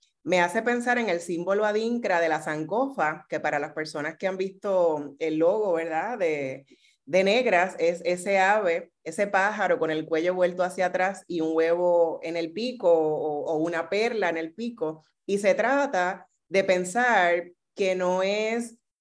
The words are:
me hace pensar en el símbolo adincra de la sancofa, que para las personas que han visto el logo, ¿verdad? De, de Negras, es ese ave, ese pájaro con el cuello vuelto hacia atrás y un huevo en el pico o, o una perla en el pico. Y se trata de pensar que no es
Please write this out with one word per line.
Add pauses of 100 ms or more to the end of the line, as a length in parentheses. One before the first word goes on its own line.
(240)
me
hace
pensar
en
el
símbolo
adincra
de
la
sancofa,
que
para
las
personas
que
han
visto
el
logo,
¿verdad?
De, (400)
de
Negras,
es
ese
ave, (100)
ese
pájaro
con
el
cuello
vuelto
hacia
atrás
y
un
huevo
en
el
pico
o,
o
una
perla
en
el
pico. (200)
Y
se
trata (220)
de
pensar (240)
que
no
es (260)